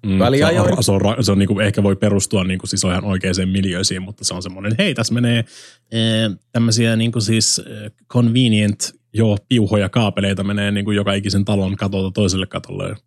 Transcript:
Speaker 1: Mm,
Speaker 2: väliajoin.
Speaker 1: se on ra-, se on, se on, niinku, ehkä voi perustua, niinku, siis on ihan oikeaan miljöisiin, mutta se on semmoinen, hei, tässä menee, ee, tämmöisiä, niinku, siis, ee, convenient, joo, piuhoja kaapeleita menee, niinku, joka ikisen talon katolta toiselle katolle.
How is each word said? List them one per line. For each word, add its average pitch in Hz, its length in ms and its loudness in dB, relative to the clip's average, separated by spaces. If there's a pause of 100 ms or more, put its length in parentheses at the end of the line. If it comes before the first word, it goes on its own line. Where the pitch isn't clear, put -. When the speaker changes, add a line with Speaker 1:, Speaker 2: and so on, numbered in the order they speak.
Speaker 1:
Mm, 95 120 0
Speaker 2:
väliajoin. 135 640 4
Speaker 1:
se 104 80 2
on 98 80 4
ra-, 95 40 0
se 104 140 2
on, 113 60 0
se 101 80 2
on, 95 60 4
niinku, 98 220 2
ehkä 104 220 0
voi 98 140 2
perustua, 101 480 0
niinku, 92 220 -4
siis 95 180 -4
on 92 80 0
ihan 92 120 -2
oikeaan 92 480 -2
miljöisiin, 95 500 -2
mutta 98 220 -14
se - 100 -4
on 92 80 -8
semmoinen, 95 360 -6
hei, 190 160 0
tässä 113 200 -2
menee, 117 300 2 (480)
ee, 113 380 0 (220)
tämmöisiä, 117 440 2
niinku, 117 240 -2
siis, 107 460 0
ee, 107 240 -14 (220)
convenient, 113 800 2 (220)
joo, 107 240 2 (100)
piuhoja 104 400 2
kaapeleita 98 560 0
menee, 101 260 -2
niinku, 101 200 -2
joka 101 220 0
ikisen 98 320 0
talon 98 320 0
katolta 95 380 -2
toiselle 95 320 0
katolle. 95 500 -8 (100)